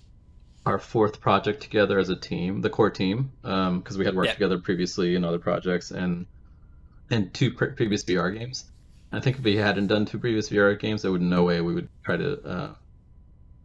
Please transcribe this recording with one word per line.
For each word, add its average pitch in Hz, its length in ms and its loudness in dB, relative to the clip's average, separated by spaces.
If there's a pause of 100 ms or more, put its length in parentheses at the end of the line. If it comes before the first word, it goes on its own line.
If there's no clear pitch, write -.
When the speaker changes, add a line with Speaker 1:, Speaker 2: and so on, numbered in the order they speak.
(640)
Speaker 1:
our 101 140 0
fourth - 420 0
project 101 400 2
together 101 380 2
as 92 100 4
a 92 60 0
team, 90 460 -4
the 104 100 0
core 107 200 4
team, 107 420 -2 (100)
um, 95 400 0
'cause 98 160 -8
we 95 60 0
had 95 100 0
worked 90 140 2
Speaker 2:
Yeah. - 60 -2
Speaker 1:
together 92 240 0
previously 90 580 0
in 90 80 0
other 85 160 -2
projects 90 500 -2
and, 90 360 -4 (840)
and 110 240 -2
two 127 180 0
pre-, - 200 -2
previous 104 320 -2
V 90 120 -2
R 87 140 0
games. 117 400 -10 (400)
I - 80 -6
think 127 200 -2
if - 60 -8
we 104 120 4
hadn't 101 320 2
done 107 160 4
two 104 160 -6
previous 107 280 -2
V 107 120 0
R 101 160 6
games, 107 260 -4
there 98 80 0
would 90 100 0
no 87 220 4
way 87 200 2
we 85 120 -2
would 85 140 -4 (160)
try 90 120 -2
to, 87 280 -2
uh, 90 300 -8 (920)